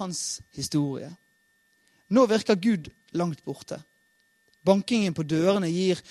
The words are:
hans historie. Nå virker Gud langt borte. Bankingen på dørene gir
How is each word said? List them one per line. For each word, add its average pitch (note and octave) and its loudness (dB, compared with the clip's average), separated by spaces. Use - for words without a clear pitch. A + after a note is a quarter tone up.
hans - -8
historie. C#3 -4
Nå B3 6
virker G#3+ 2
Gud F#3 0
langt E3+ -4
borte. - -10
Bankingen G3 2
på D#3+ -4
dørene E3 2
gir F3+ 0